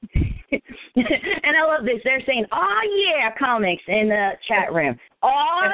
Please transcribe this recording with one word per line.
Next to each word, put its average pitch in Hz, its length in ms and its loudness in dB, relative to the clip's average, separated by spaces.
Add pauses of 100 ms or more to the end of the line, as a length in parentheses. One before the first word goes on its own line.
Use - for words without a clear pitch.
<laughs> - 120 -10
and - 180 0 (640)
I 311 680 2
love 311 200 0
this. 233 180 -2
They're 262 220 0
saying, 247 260 0
"Oh, 403 300 0 (240)
yeah, 294 320 0
comics," 220 500 0
in 214 220 2
the 208 220 2 (160)
chat 196 260 0
room. 143 240 0 (240)
"Oh, 302 520 2